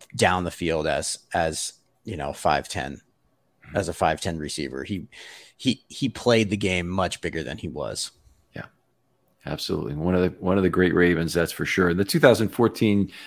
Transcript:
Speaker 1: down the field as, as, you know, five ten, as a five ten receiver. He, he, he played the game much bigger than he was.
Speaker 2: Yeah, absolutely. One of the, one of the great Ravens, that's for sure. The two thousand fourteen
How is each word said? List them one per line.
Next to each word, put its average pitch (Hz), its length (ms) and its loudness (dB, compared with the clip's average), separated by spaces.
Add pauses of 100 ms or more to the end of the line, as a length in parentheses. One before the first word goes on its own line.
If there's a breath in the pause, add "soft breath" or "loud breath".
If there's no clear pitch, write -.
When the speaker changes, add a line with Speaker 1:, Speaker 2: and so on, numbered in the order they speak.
(140)
Speaker 1:
down 92 300 2
the 87 80 -4
field 80 360 -2
as, 76 320 -2 (140)
as, 82 400 -2 (300)
you 107 120 -10
know, 73 180 -6
five 73 360 0
ten, 71 320 -8 (720)
as 90 160 -2
a 85 40 -4
five 80 280 0
ten 85 160 -4
receiver. 71 460 -6
He, 92 240 -8 (500 loud breath)
he, - 300 -2
he - 200 -6
played 113 440 2
the 107 40 -2
game 92 320 0
much 90 320 -2
bigger - 220 -6
than 65 160 -8
he 90 100 -8
was. 65 440 -8 (440)
Speaker 2:
Yeah, - 100 -12 (840)
absolutely. - 480 -4
One 85 180 0
of 90 80 4
the, 90 80 4 (100)
one 92 180 2
of 98 40 4
the 92 80 4
great 90 240 4
Ravens, 85 400 4
that's 85 180 0
for - 140 -6
sure. 87 300 2
The 98 100 2
two - 140 0
thousand 113 300 6
fourteen 107 640 2 (140 loud breath)